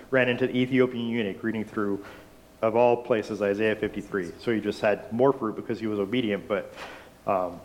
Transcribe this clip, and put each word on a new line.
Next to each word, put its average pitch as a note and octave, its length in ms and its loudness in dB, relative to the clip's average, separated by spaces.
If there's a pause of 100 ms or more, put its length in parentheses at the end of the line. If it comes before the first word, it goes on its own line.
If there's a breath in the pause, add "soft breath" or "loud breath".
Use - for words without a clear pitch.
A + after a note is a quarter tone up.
(120 loud breath)
ran B2+ 160 4
into B2 180 2
the B2 120 0
Ethiopian B2 500 2
eunuch A2+ 340 -2
reading A2 220 -2
through, G2+ 400 -2 (580 loud breath)
of A2 140 2
all A#2+ 220 6
places, G#2+ 440 -2
Isaiah G#2 360 2
fifty-three. G2 640 -4
So A#2+ 140 -2
he G#2+ 60 0
just G2+ 220 -4
had G#2 320 2
more C3+ 180 6
fruit A2 240 -2
because A2+ 240 -6
he A2 80 -4
was G#2+ 120 -2
obedient, G2+ 500 -2
but, F#2+ 240 -2 (520 loud breath)
um, F#2 400 0